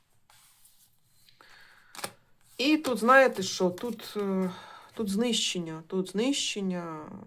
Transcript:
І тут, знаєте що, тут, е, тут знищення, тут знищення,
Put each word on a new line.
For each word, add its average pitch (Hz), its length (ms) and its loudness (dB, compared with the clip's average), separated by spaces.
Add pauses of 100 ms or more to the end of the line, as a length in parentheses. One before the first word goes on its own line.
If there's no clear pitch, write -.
(2500)
І 294 180 4
тут, 262 220 0
знаєте 254 440 6
що, 185 280 0
тут, 226 460 -8
е, 190 340 0 (440)
тут 220 140 -4
знищення, 190 800 -2
тут 185 240 -2
знищення, 185 960 -2 (200)